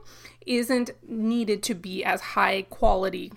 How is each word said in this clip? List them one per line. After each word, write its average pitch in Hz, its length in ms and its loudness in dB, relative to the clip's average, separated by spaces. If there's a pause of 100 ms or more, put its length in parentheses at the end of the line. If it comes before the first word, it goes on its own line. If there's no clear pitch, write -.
(480)
isn't 240 440 2 (160)
needed 220 560 0
to 233 120 0
be 180 280 -6
as 185 180 0
high 196 420 0
quality, 190 720 0